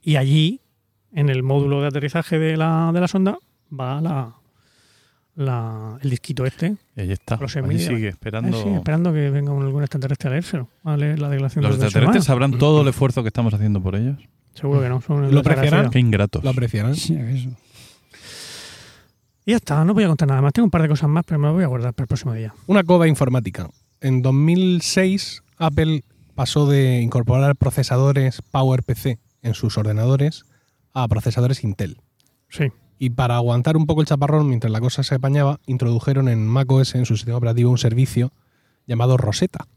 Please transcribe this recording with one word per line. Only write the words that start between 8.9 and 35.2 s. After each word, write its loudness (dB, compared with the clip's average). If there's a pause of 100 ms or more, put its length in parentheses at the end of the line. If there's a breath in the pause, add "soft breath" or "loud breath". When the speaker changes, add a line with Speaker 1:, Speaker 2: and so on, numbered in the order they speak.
Speaker 1:
que 0
venga -2
un, -2
algún -2
extraterrestre -4
a -2
leérselo, -6 (160)
a -2
leer -2
la -4
declaración -2
de 2
Speaker 2:
¿Los 2
Speaker 1:
los -2
derechos 0
Speaker 2:
extraterrestres 4
Speaker 1:
humanos. 2
Speaker 2:
sabrán -2
todo 6
el 4
esfuerzo 0
que -2
estamos 0
haciendo 0
por -2
ellos? -2 (380)
Speaker 1:
Seguro 0
que -2
no, -2
son -2
unos 2
Speaker 3:
¿Lo 6
apreciarán? 2
Speaker 1:
desgraciados. 4
Speaker 2:
Qué 2
ingratos. 2
Speaker 3:
¿Lo 0
apreciarán? -2
Speaker 4:
Sí, -4
eso. -4 (2000 loud breath)
Speaker 1:
Y 0
ya 4
está, 0
no 2
voy 4
a 2
contar 2
nada 2
más. 2
Tengo 4
un 2
par 2
de 2
cosas 2
más, 0
pero -2
me 0
las 0
voy 2
a 0
guardar -2
para -4
el -6
próximo -4
día. -8 (140)
Speaker 3:
Una 4
coba 4
informática. 0 (320)
En 2
dos 2
mil 2
seis, -2 (140)
Apple 0 (320)
pasó 0
de 2
incorporar 2
procesadores 0
power 0
P -4
C -4 (220)
en -4
sus -4
ordenadores 0 (480)
a -2
procesadores 0
Intel. -6 (520)
Speaker 1:
Sí. -4 (320)
Speaker 3:
Y -2
para 0
aguantar 0
un 2
poco 0
el 0
chaparrón, 2
mientras -2
la -2
cosa -2
se -2
apañaba, 0